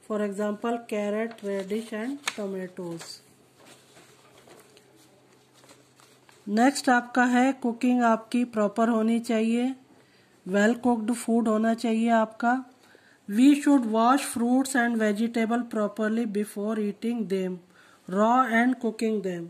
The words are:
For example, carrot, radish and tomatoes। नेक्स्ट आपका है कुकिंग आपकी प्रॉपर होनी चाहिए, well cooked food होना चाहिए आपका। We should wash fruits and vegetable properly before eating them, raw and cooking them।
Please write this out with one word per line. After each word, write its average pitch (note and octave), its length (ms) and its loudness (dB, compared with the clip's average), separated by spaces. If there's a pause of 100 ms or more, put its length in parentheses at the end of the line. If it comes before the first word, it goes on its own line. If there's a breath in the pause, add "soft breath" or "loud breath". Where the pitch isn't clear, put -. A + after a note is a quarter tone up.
For G#3+ 120 -4
example, G#3 560 -4 (100)
carrot, G#3 580 -4
radish G3+ 500 -6
and C4 420 -8
tomatoes। F#3 680 -10 (3500)
नेक्स्ट A#3+ 420 2
आपका B3 360 2
है B3 280 4
कुकिंग B3 500 0
आपकी A3+ 400 2 (120)
प्रॉपर G#3+ 340 0
होनी A3+ 300 2
चाहिए, A#3 540 0 (720 soft breath)
well G3+ 300 2 (100)
cooked A#3 340 0
food A3+ 280 0
होना A3 260 2
चाहिए A3+ 360 0
आपका। A3+ 440 2 (760 soft breath)
We A#3+ 260 6
should C#4+ 360 4
wash A#3 400 4
fruits B3 440 0
and A#3+ 260 2
vegetable A3+ 600 0 (100)
properly A3 520 -2 (120)
before G#3 380 -4 (100)
eating A3+ 360 -4 (120)
them, F#3 240 -4 (500 soft breath)
raw G#3+ 320 2 (200)
and B3 220 2
cooking A3 460 -2
them। F3 220 -6